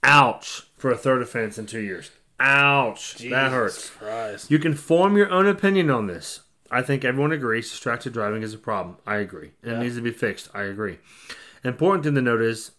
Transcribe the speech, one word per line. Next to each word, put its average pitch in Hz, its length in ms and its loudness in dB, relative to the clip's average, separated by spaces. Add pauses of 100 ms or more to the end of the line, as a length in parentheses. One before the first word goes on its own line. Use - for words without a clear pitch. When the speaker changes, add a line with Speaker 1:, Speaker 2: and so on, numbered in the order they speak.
Speaker 1:
Ouch. 139 600 4 (140)
For 135 140 -2
a 117 60 2
third 131 260 0
offense 113 340 -6
in 110 100 -10
two 113 140 -10
years. 98 300 -8 (300)
Ouch. 139 760 2
That - 40 -18
Speaker 2:
Jesus 120 140 -8 (200)
Speaker 1:
hurts. 113 380 -2
Speaker 2:
Christ. 107 600 -8
Speaker 1:
You 151 80 6
can 151 160 0
form 180 420 4
your 202 140 4
own 185 160 4
opinion 196 440 2
on 117 180 0
this. 85 320 -12 (300)
I 123 120 0
think 135 220 -2
everyone 135 280 2
agrees 117 380 -2
distracted 120 420 -6
driving 110 300 -4
is 107 120 -8
a 110 40 -16
problem. 92 380 -6 (100)
I 104 100 -2
agree. - 340 -6 (120)
And 117 100 -8
Speaker 2:
Yeah. 117 60 -4
Speaker 1:
it 120 40 -2
needs 120 140 -4
to 120 60 -6
be 117 100 -2
fixed. - 420 -4
I 101 80 -8
agree. 101 360 -6 (680)
Important 160 400 2
thing 147 120 2
to 131 60 4
note 117 200 2
is 113 360 -2